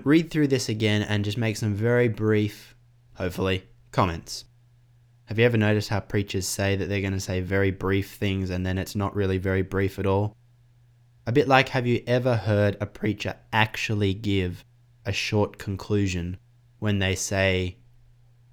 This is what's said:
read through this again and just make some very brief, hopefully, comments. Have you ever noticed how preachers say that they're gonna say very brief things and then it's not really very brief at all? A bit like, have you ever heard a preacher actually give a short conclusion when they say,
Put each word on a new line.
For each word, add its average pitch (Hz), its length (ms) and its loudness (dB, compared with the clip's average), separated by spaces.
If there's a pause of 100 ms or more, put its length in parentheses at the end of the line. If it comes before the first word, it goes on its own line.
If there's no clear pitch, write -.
read 160 260 4
through 151 160 2
this 131 220 0
again 107 340 2
and 104 220 0
just 104 120 -2
make 113 200 0
some 107 180 0
very 120 320 2
brief, 107 720 0 (380)
hopefully, 92 500 -2 (260)
comments. - 540 -2 (800)
Have 104 160 -2
you 117 40 8
ever 120 120 4
noticed 107 320 2
how 107 100 -2
preachers 98 480 -4
say 98 300 0
that 92 120 -4
they're 101 140 -2
gonna 98 160 -2
say 92 220 -4
very 98 320 0
brief 95 400 -2
things 95 360 -2
and 90 160 -2
then 92 140 0
it's - 160 -6
not 101 220 -2
really 95 220 0
very 95 240 0
brief 95 360 -2
at 95 80 -2
all? 101 300 0 (880)
A 113 60 -2
bit 131 160 4
like, 131 220 4
have 127 160 -2
you 120 200 0
ever 123 300 2
heard 104 440 2
a 104 60 -4
preacher - 480 -6 (180)
actually 107 640 0
give 98 500 -2 (400)
a 117 80 -4
short - 460 -2
conclusion 95 800 -2 (420)
when 104 220 0
they 92 160 0
say, 92 640 0 (760)